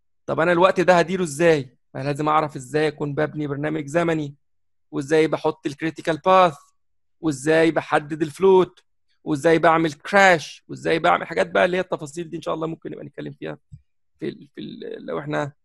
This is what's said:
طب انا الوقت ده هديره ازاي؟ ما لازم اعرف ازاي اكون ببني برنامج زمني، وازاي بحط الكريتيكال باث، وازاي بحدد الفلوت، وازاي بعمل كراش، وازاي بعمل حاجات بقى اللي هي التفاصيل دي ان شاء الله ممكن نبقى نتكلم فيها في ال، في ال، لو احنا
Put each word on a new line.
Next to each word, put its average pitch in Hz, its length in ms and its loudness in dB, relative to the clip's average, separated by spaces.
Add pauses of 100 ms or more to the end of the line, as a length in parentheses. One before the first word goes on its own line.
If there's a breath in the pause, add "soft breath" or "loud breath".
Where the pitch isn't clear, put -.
(260)
طب 139 140 -4
انا 170 120 2
الوقت 185 280 2
ده 175 180 4
هديره 175 240 0
ازاي؟ 151 540 0 (180)
ما 131 60 -10
لازم 143 280 -4
اعرف 151 280 0
ازاي 143 320 -2
اكون 147 260 -6
ببني 151 320 -4
برنامج 147 400 -6
زمني، 156 480 -2 (560)
وازاي 151 360 2
بحط 151 400 -4
الكريتيكال 160 520 -6
باث، 185 380 4 (640)
وازاي 156 500 2
بحدد 151 520 -2
الفلوت، 185 640 2 (400)
وازاي 160 340 2
بعمل 165 340 4
كراش، 185 760 2
وازاي 147 300 -4
بعمل 175 280 0
حاجات 175 240 -2
بقى 190 140 2
اللي 180 120 0
هي 185 40 0
التفاصيل 165 500 -8
دي 165 60 -10
ان 156 60 -12
شاء 170 120 -6
الله 160 120 -6
ممكن 160 240 -10
نبقى 151 140 -14
نتكلم 147 280 -14
فيها 151 260 -14 (640)
في - 80 -8
ال، - 260 -14
في - 60 -16
ال، - 460 -14
لو 165 120 -8
احنا 147 340 -6 (120)